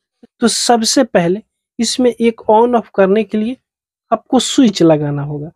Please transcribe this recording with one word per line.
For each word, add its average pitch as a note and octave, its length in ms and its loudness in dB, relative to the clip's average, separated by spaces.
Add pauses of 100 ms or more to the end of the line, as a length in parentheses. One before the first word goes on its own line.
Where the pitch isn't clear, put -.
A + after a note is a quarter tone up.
(400)
तो A#3+ 80 0
सबसे A#3+ 580 0
पहले F#3 360 -2 (380)
इसमें A#3+ 320 0
एक A#3 300 -2 (100)
on A#3 240 2
off A3 200 -2
करने G3 280 2
के G#3 140 -6
लिए A3 180 -4 (560)
आपको - 280 0
स्विच A3+ 440 0
लगाना D3 400 0
होगा। D3 320 -10